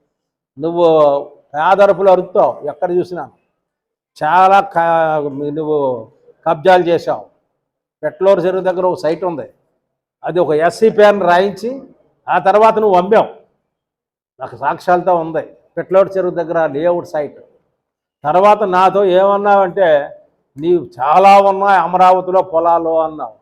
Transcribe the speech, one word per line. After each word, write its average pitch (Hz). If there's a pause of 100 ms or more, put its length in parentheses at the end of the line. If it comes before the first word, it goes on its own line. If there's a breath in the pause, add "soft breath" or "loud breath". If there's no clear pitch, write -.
(580)
నువ్వు 160 (360)
పేదరుపులు 190
అరుస్తావు 180
ఎక్కడ 180
చూసినా, 175 (920)
చాలా 185
క-, 165
నువ్వు 143 (380)
కబ్జాలు 175
చేసావు. 156 (760)
పెట్లోరు 185
చెరువు 185
దగ్గర 185
ఒక 180
సైట్ 165
ఉంది, 147 (720)
అది 165
ఒక 151
ఎస్సీ 170
పేరును 202
రాయించి 202 (460)
ఆ 160
తర్వాత 214
నువ్వు 202
అమ్మావు. 196 (1120)
నాకు 127
సాక్ష్యాలతో 170
ఉంది, 160 (340)
పెట్లోరు 185
చెరువు 185
దగ్గర 165
లేఅవుట్ 160
సైట్. 147 (840)
తర్వాత 190
నాతో 185
ఏమన్నావంటే, 190 (400)
"నీవు 160 (140)
చాలా 190
ఉన్నాయి 196
అమరావతిలో 180
పొలాలు" 165
అన్నావు. 151